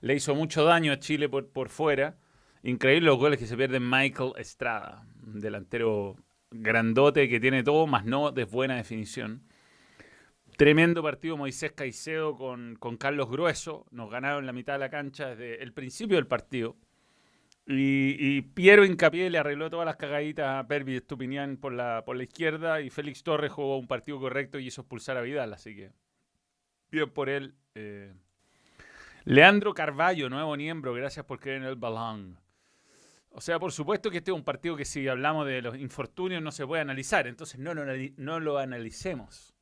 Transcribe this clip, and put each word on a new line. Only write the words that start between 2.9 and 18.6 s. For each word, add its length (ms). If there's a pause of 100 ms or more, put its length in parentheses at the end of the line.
los 120
goles 200
que 80
se 100
pierden 320
Michael 480
Estrada, 720 (180)
un 160
delantero 760 (340)
grandote 760
que 120
tiene 220
todo, 240
más 180
no 280
de 120
buena 320
definición. 680 (1120)
Tremendo 460
partido 340
Moisés 360
Caicedo 640
con, 400
con 200
Carlos 340
Grueso. 600
Nos 200
ganaron 360
la 60
mitad 220
de 60
la 100
cancha 380
desde 340
el 100
principio 440
del 100
partido. 500 (920)
Y, 500
y 240
Piero 420